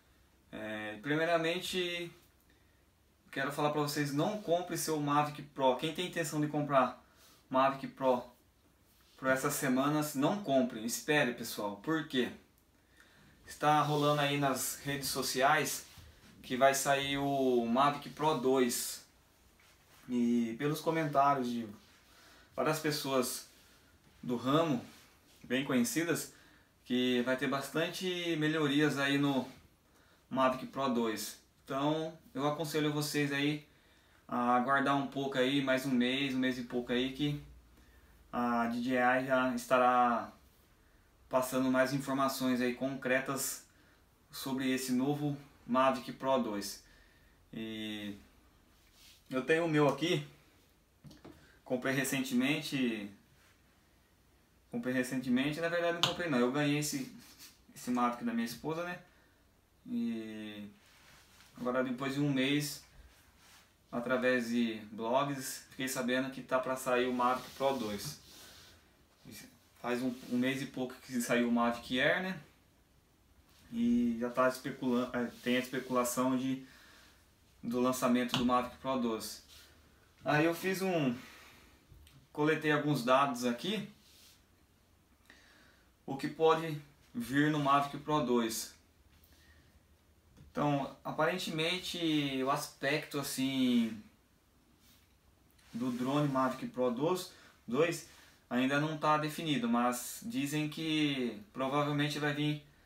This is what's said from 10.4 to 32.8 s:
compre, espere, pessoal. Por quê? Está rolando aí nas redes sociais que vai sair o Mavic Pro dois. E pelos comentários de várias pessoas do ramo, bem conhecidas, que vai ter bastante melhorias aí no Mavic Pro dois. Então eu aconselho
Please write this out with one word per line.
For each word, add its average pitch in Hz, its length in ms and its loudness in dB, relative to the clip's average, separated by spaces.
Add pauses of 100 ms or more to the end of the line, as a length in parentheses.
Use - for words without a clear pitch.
compre, 117 440 2
espere, 127 480 0
pessoal. 104 420 -6
Por 156 320 -2
quê? 120 240 0 (1120)
Está 147 360 2
rolando 147 400 2
aí 143 180 0
nas 131 360 -2
redes 139 320 -6
sociais 135 760 0 (580)
que 127 140 -6
vai 135 180 6
sair 139 440 0
o 131 480 2
Mavic 135 440 2
Pro 151 280 0
dois. 127 680 0 (1040)
E 120 520 2
pelos 147 200 0
comentários 143 720 2
de 117 160 -4 (880)
várias 151 240 0
pessoas 135 720 0 (720)
do 123 140 -2
ramo, 135 480 2 (580)
bem 131 220 -2
conhecidas, 139 680 0 (520)
que 123 380 2
vai 127 140 0
ter 143 120 -2
bastante 170 880 -2
melhorias 151 600 2
aí 143 220 2
no 139 300 2 (800)
Mavic 127 360 2
Pro 135 220 -2
dois. 113 520 -2 (240)
Então 156 520 -2 (160)
eu 135 140 -2
aconselho 151 460 0